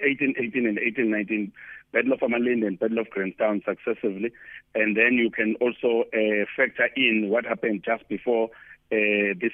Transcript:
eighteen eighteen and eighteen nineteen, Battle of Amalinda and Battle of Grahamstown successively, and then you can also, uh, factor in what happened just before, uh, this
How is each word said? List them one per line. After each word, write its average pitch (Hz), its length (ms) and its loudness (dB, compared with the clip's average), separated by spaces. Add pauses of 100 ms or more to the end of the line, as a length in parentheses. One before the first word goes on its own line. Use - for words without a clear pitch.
eighteen 139 360 0
eighteen 120 280 -2
and 104 120 0
eighteen 113 320 0
nineteen, 107 420 -2 (400)
Battle 120 220 0
of 123 60 -2
Amalinda 120 460 0
and 92 120 -2
Battle 113 200 0
of 110 120 -4
Grahamstown 101 520 -2
successively, 107 680 -4 (420)
and 107 220 2
then 117 160 4
you 117 180 4
can 110 300 0
also, 120 440 2 (100)
uh, 107 320 2 (100)
factor 123 400 0
in 110 320 2
what 117 160 0
happened 110 400 -2
just 113 240 -4
before, 113 400 0 (420)
uh, 104 480 2
this 110 160 -2